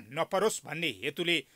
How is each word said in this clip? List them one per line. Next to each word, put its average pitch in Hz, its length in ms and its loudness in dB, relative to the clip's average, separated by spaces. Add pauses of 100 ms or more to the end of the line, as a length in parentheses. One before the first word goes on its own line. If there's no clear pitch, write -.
नपरोस् 185 540 2
भन्ने 156 240 -4 (160)
हेतुले 165 400 0 (120)